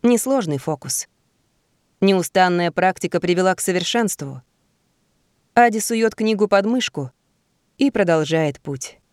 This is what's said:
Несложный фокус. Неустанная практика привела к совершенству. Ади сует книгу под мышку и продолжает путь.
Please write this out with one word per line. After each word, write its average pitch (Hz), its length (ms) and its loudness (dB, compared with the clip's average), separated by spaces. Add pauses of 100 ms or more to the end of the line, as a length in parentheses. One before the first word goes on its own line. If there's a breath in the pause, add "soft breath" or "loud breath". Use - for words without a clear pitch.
Несложный 240 540 0
фокус. 135 500 -8 (920)
Неустанная 180 720 2
практика 180 480 -2
привела 180 360 0
к - 60 -10
совершенству. 180 800 -4 (1120)
Ади 233 260 4
сует 220 360 0
книгу 214 320 0
под 196 180 2
мышку 220 460 -4 (640)
и 277 140 0
продолжает 160 720 0
путь. - 380 -12 (140)